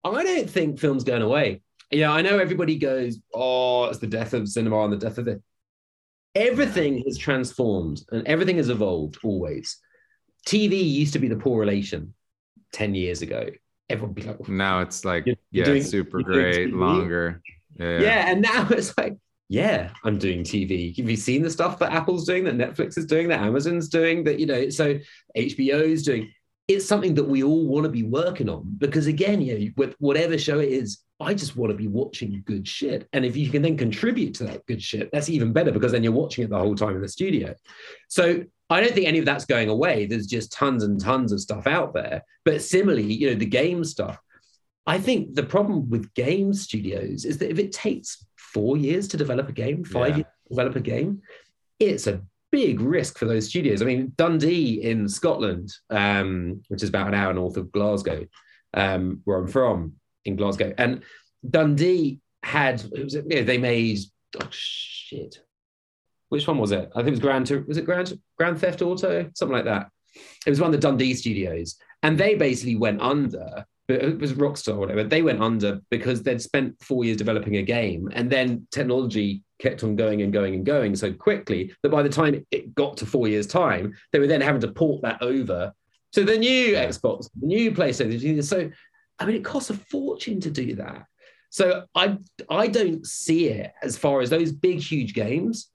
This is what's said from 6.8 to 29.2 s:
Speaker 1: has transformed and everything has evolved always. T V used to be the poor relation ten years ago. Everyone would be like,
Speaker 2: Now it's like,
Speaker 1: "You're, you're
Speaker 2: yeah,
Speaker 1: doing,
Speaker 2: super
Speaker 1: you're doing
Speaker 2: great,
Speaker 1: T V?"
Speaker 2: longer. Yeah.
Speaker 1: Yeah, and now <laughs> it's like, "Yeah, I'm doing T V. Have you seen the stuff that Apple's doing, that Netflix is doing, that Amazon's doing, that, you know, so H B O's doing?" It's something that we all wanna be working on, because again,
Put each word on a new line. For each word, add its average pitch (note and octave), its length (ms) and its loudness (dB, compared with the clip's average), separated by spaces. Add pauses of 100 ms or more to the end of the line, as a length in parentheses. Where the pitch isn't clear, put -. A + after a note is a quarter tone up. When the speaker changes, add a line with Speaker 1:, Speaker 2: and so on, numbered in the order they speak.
Speaker 1:
has B2 120 -4
transformed A2 920 0
and A2+ 160 -4
everything E3+ 300 4
has C3 140 2
evolved F2+ 520 0
always. F2+ 560 -4 (680)
T G#3+ 220 4
V F#3+ 140 2
used D3 300 2
to D3+ 60 -2
be B2+ 100 2
the A2+ 80 0
poor A#2 240 2
relation G2+ 540 -2 (580)
ten G#2 220 -2
years F2 260 -2
ago. A1+ 300 -6 (400)
Everyone G#2+ 240 -4
would G2+ 80 -10
be G#2+ 60 -10
like, G#2 200 -12
Speaker 2:
Now F#2+ 320 0
it's - 240 -6
like, F2 220 0
Speaker 1:
"You're, B2 100 0 (140)
you're F2+ 160 2
Speaker 2:
yeah, C#3+ 60 6
Speaker 1:
doing, C#3 100 4
Speaker 2:
super F#2 380 -2
Speaker 1:
you're F2+ 120 -2
doing F2+ 120 4
Speaker 2:
great, F2+ 220 2
Speaker 1:
T F2+ 40 -2
V?" F#2 60 -4
Speaker 2:
longer. F2 680 0 (360)
Yeah. E2+ 220 -2
Speaker 1:
Yeah, G3+ 300 2
and F#3 100 2
now A3 280 2
<laughs> - 20 -2
it's - 260 0
like, - 220 -4 (320)
"Yeah, A2 400 0 (140)
I'm G#2+ 140 0
doing F2+ 240 -2
T G2+ 220 -2
V. F2 320 -4
Have A2+ 140 -2
you A#2 60 2
seen B2+ 260 0
the E3 80 0
stuff F3 300 -2
that - 120 2
Apple's E3 320 0
doing, F3+ 200 0
that C#3 120 0
Netflix C3 400 -2
is E3 80 -4
doing, D#3+ 240 2
that D3+ 120 2
Amazon's D3 500 0
doing, E3 340 2
that, D3+ 160 0
you D#3 60 0
know, C3+ 240 0
so D3 280 0 (360)
H C#3 240 -2
B C3+ 140 2
O's D#3+ 300 2
doing?" A#2 300 -2 (360)
It's G3 180 2
something F#3+ 300 4
that C#3+ 80 4
we C3+ 180 2
all D#3 240 4
wanna D3+ 240 2
be A#2 140 -2
working C#3+ 440 0
on, E2+ 300 -6
because D3 300 2
again, F#3 340 2